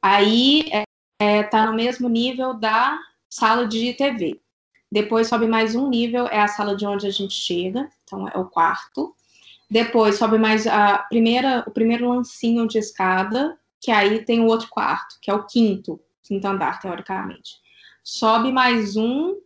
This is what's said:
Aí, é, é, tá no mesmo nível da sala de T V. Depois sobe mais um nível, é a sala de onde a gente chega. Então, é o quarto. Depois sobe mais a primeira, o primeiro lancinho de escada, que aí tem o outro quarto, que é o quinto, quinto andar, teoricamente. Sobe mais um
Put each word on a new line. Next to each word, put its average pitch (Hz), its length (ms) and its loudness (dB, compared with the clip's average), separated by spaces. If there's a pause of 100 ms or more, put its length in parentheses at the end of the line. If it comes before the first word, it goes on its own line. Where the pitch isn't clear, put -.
Aí, 226 680 4
é, 214 120 -2 (380)
é, 208 220 4
tá 220 240 2
no 220 60 -2
mesmo 240 360 -2
nível 247 460 -2
da 226 420 0 (320)
sala 233 380 0
de 226 260 -2
T 277 180 0
V. 185 300 -6 (500)
Depois 226 360 0
sobe 226 180 0
mais 226 300 0
um 269 120 0
nível, 240 420 0
é 214 100 -2
a 208 80 2
sala 208 280 -4
de 202 120 -4
onde 202 180 -4
a 196 60 -4
gente 196 240 -6
chega. 185 520 -4 (160)
Então, 196 240 -10
é - 120 -10
o 185 60 -4
quarto. - 680 -4 (560)
Depois 220 480 2
sobe 220 220 2
mais 220 260 2
a 208 320 4
primeira, 240 720 0
o - 20 -12
primeiro 233 400 0
lancinho 233 580 0
de 220 120 0
escada, 208 760 -2 (240)
que - 120 -2
aí 214 340 2
tem 233 140 2
o 226 80 4
outro 226 220 2
quarto, - 520 -4
que - 80 -8
é 196 60 0
o 208 80 -4
quinto, 202 560 0 (240)
quinto 196 240 -6
andar, 180 320 -4
teoricamente. 190 800 -12 (460)
Sobe 226 480 0
mais 233 440 0
um 269 400 -2 (100)